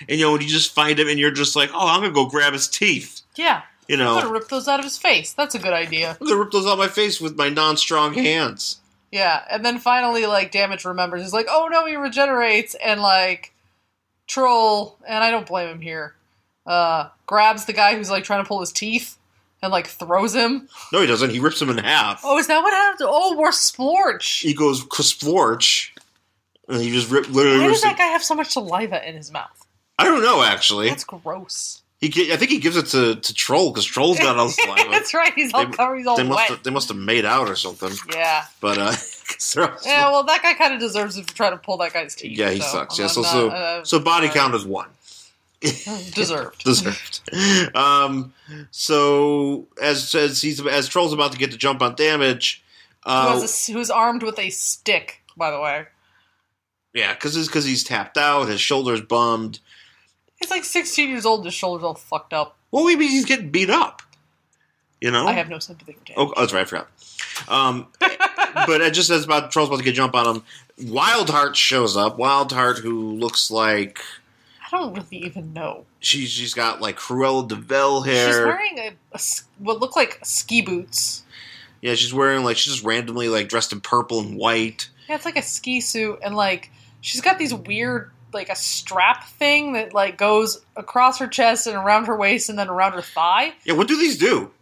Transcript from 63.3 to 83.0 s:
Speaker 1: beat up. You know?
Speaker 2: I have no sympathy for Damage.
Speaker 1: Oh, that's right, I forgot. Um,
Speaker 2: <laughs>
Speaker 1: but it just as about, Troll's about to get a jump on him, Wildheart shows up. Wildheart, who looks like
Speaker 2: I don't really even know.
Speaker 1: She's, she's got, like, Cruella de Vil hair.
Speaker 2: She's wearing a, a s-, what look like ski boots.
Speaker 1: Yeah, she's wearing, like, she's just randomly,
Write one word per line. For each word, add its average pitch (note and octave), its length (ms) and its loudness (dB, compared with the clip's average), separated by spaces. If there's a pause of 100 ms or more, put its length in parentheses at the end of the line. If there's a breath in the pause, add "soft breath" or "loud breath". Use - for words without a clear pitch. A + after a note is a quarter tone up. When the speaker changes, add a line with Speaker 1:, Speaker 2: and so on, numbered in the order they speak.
Speaker 1:
beat F#3 200 0
up. - 320 0 (1000)
You A#2+ 100 -2
know? B2 160 2
Speaker 2:
I G#3 60 2
have E3+ 160 -2
no E3 100 -14
sympathy E3 360 -16
for - 100 -20
Damage. - 320 -2
Speaker 1:
Oh, - 40 0
that's A2 120 2
right, F#2+ 80 0
I F#2 40 2
forgot. F2+ 240 -8 (600 loud breath)
Um, B2+ 440 0
Speaker 2:
<laughs> - 80 -12
Speaker 1:
but F4 800 0
it D#3+ 140 2
just E3+ 160 2
as D#3+ 140 2
about, D3 260 0
Troll's D3+ 180 2
about C#3 100 -2
to B2+ 60 -6
get C3 100 2
a - 20 -2
jump C3 180 0
on A#2 220 2
him, A2 60 -10 (380 loud breath)
Wildheart D3 760 0
shows A#2+ 400 2
up. G#2+ 220 0
Wildheart, B2+ 600 2
who A2+ 360 -6
looks A#2 360 -2
like G#2+ 500 0 (720 soft breath)
Speaker 2:
I F4 60 -4
don't D#4 180 -4
really F3+ 320 -12
even E3 280 -12
know. D#3+ 320 -10 (120)
Speaker 1:
She's, C3+ 320 -2
she's A#2 240 -6
got, A#2 260 0
like, G#2 180 -4
Cruella C3 500 0
de A2 80 -6
Vil C3+ 460 2
hair. B2+ 260 4
Speaker 2:
She's A#2+ 80 4
wearing F4 420 0
a, A3 100 -8 (240)
a - 20 -20
s-, - 300 -6 (140)
what G#3+ 220 -4
look B3+ 160 -4
like - 280 0
ski - 380 -2
boots. - 600 -6 (580 loud breath)
Speaker 1:
Yeah, A#2+ 140 -2
she's B2 200 0
wearing, C3+ 300 2
like, A#2+ 140 0
she's C#3+ 160 -2
just A2 100 -8
randomly, A#2 440 -2